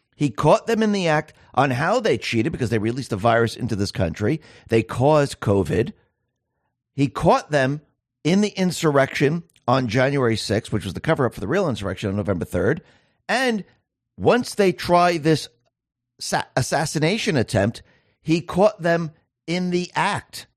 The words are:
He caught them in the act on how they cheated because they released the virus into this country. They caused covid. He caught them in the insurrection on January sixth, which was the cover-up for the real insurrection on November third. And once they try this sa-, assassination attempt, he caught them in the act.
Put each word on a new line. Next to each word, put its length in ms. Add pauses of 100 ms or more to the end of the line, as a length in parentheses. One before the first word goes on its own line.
(160)
He 140
caught 380
them 160
in 80
the 160
act 260 (200)
on 180
how 280
they 180
cheated 340
because 180
they 80
released 340
the 40
virus 400
into 200
this 160
country. 500 (260)
They 160
caused 560
covid. 540 (1000)
He 140
caught 420
them 320 (420)
in 180
the 80
insurrection 920 (240)
on 200
January 500
sixth, 340
which 120
was 100
the 60
cover-up 340
for 60
the 80
real 200
insurrection 420
on 60
November 300
third. 380 (440)
And 360 (520)
once 380
they 180
try 460
this 300 (720)
sa-, 240 (120)
assassination 800
attempt, 460 (400)
he 200
caught 420
them 280 (360)
in 240
the 240
act. 500 (120)